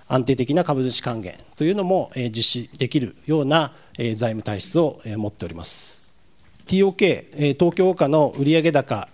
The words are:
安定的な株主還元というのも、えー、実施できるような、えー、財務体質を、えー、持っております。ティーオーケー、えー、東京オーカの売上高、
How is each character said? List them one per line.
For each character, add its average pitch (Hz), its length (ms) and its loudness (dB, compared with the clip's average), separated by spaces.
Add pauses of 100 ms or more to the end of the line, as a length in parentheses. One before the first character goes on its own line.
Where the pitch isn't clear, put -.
安 127 180 0
定 135 100 2
的 123 180 0
な 175 100 2
株 143 200 0
主 127 180 -2
還 117 200 -6
元 90 140 -12 (200)
と - 80 -4
い 160 80 2
う 202 40 0
の 202 80 -2
も、 180 320 0
え 127 120 -4
ー、 - 40 -8
実 117 380 2
施 - 80 -20
で 127 120 -2
き 156 100 0
る 120 160 -4 (100)
よ 156 160 0
う 139 40 -2
な、 151 280 2 (240)
え 117 140 -4
ー、 110 40 -4
財 110 160 -2
務 110 100 -8
体 101 180 -6
質 - 200 -2
を、 151 260 0
え 107 100 -8
ー、 - 20 -8
持 107 120 -4
っ - 20 -8
て - 140 -12
お - 20 -6
り 82 60 -12
ま 82 120 -10
す。 - 380 -8 (640)
テ 185 120 0
ィ - 20 6
ー 196 80 6
オ 196 40 0
ー 180 40 -6
ケ 175 380 2
ー、 - 20 -18
え 147 160 2
ー、 - 20 0
東 170 220 2
京 185 140 4
オ 180 60 0
ー - 20 -12
カ 151 100 2
の 143 300 4
売 139 80 0
上 160 260 4
高、 131 420 0